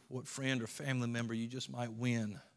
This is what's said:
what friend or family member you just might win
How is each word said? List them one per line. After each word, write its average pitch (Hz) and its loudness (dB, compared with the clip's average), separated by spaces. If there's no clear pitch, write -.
what 131 -6
friend 131 2
or 113 -2
family 127 0
member 117 0
you 113 0
just 127 -6
might 120 -2
win 113 2